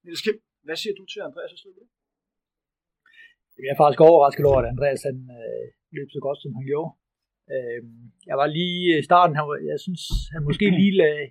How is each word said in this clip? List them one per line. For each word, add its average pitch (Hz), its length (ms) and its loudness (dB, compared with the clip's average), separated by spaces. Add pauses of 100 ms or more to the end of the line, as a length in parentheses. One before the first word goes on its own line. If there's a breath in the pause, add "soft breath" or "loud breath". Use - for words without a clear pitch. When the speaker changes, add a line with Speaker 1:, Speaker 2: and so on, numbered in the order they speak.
Speaker 1:
Niels 170 200 -12
Kim, 214 120 -2 (300)
hvad 160 140 -10
siger 202 200 -8
du 190 120 -20
til 208 160 -14
Andreas' 170 380 -16
løb? 185 100 -20 (1800 soft breath)
Speaker 2:
Jamen, 131 140 -14
jeg 139 80 -4
er 156 80 2
faktisk 147 260 4
overrasket 143 420 6
over, 131 120 4
at 117 120 -6
Andreas, 135 340 -4
han, 131 100 -8 (200)
øh, 113 260 -10 (320)
løb 143 200 -14
så - 100 -10
godt, 143 140 -6
som 143 180 -14
han 131 140 -10
gjorde. 160 200 -6 (640)
Øhm, 120 480 -12 (280)
jeg 135 100 -4
var 147 80 0 (100)
lige 175 400 0
i 143 120 -4
starten, 175 280 6
han 151 120 -4
var, 147 80 -6 (140)
jeg 147 140 -6
synes, 180 160 -10 (320)
han 160 140 -8
måske 202 180 0 (140)
lige 196 220 4
lagde 151 280 2